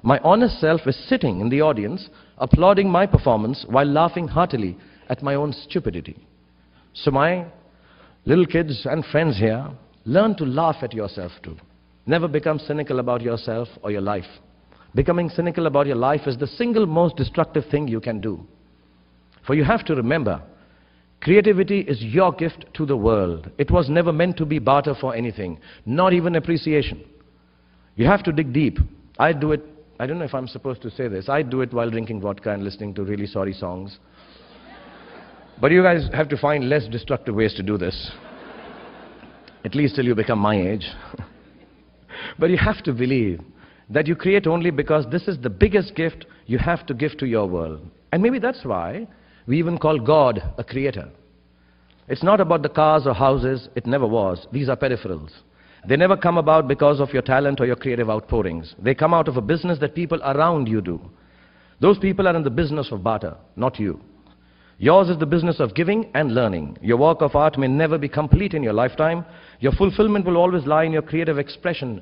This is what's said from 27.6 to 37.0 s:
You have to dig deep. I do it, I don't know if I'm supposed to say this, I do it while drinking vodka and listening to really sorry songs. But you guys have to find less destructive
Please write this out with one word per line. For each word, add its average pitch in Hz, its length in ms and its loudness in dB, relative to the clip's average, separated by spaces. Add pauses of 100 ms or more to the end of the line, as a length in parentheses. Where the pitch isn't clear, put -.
You 117 120 4
have 196 160 4
to 175 80 -2
dig 147 220 -2
deep. 135 260 0 (400)
I 156 140 4
do 151 180 -2
it, 151 120 -2 (360)
I 120 80 -4
don't 156 100 -6
know 170 80 -6
if 127 80 -10
I'm 131 140 -6
supposed 127 360 -10
to 120 60 -8
say 127 180 -6
this, 95 220 -8
I 147 140 0
do 131 180 -4
it 127 120 -4
while 117 180 -2
drinking 113 300 -6
vodka 101 300 -6
and 101 120 -4
listening 101 320 -8
to 101 80 -6
really 101 240 -6
sorry 98 260 -4
songs. 95 460 -12 (1600)
But 139 100 4
you 180 120 6
guys 175 280 4
have 151 180 -2
to 143 80 -4
find 143 320 0
less 139 180 0
destructive 113 480 -6